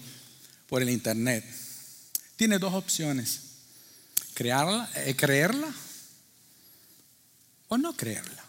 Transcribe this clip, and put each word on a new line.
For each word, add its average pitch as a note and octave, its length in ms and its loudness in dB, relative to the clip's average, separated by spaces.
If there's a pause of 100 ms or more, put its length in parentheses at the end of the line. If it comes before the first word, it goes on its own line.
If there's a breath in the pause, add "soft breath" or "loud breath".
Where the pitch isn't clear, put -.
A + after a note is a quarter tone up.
(680 loud breath)
por B2+ 140 2
el B2 80 2
internet, A2+ 560 2 (920 loud breath)
tiene G#3+ 240 4
dos F#3 140 0
opciones: D3 680 -2 (920 loud breath)
crearla, D#3 640 0
eh, C#3 200 -2
creerla F#3 580 4 (2000 loud breath)
o A#3 80 2
no D#4 180 2
creerla. - 540 -6